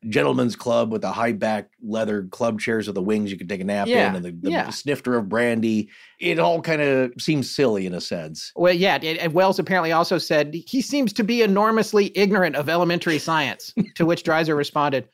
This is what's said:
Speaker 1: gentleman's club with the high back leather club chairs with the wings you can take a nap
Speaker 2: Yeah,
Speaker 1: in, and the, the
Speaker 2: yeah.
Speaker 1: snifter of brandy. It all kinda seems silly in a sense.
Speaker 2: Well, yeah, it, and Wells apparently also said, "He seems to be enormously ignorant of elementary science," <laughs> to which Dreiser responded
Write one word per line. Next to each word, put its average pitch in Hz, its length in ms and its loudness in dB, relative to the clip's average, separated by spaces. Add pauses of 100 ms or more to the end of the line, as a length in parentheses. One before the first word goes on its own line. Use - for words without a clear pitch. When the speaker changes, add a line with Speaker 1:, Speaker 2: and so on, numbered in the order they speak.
Speaker 1:
gentleman's 127 480 2
club 117 340 0
with 110 100 -4
the 95 120 -4
high 117 180 0
back 107 380 -2 (120)
leather 107 420 -4
club 110 360 -4
chairs 113 280 -4
with 101 80 -6
the 98 60 -2
wings 104 300 -2
you 95 60 -8
can 87 100 -12
take 95 140 -6
a - 20 -6
nap 101 240 -2
Speaker 2:
Yeah, 220 220 2
Speaker 1:
in, 95 80 -4
and 87 80 -8
the, 90 60 -10
the 87 200 -4
Speaker 2:
yeah. - 180 -2
Speaker 1:
snifter 135 460 -4
of 107 140 -2
brandy. 113 600 0 (300)
It 175 200 0
all 170 220 2
kinda 139 560 2
seems 143 320 0
silly 107 360 2
in 90 80 -6
a 85 80 -6
sense. 80 560 -10
Speaker 2:
Well, 175 160 4
yeah, 180 280 2
it, 160 180 -4
and 170 140 -2
Wells 190 260 4
apparently 170 340 0
also 170 240 2
said, 151 360 0
"He 202 280 -4
seems 262 320 0
to 233 100 0
be 233 180 2
enormously 214 760 2
ignorant 185 400 2
of 143 100 -2
elementary 170 500 2
science," 147 560 -2 (120)
<laughs> - 100 -18
to 175 100 2
which 165 180 0
Dreiser 160 320 2
responded 143 580 0